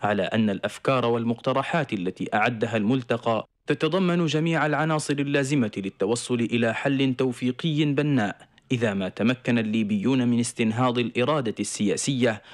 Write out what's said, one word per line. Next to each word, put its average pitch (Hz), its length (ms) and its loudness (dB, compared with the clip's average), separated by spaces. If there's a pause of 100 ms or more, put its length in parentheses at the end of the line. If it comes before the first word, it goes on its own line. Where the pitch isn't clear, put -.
على 104 220 0
أن 110 260 0
الأفكار 120 560 -2
والمقترحات 120 880 -2
التي 92 400 -4
أعدها 113 440 0
الملتقى 117 680 0 (220)
تتضمن 175 580 2
جميع 156 400 0
العناصر 151 480 0
اللازمة 139 640 0
للتوصل 104 600 -2
إلى 113 340 0
حل 135 440 0
توفيقي 131 680 0
بناء 139 640 0 (240)
إذا 113 220 2
ما 95 160 -2
تمكن 120 500 0
الليبيون 110 680 0
من 120 120 2
استنهاض 117 600 0
الإرادة 120 600 0
السياسية 113 840 0 (120)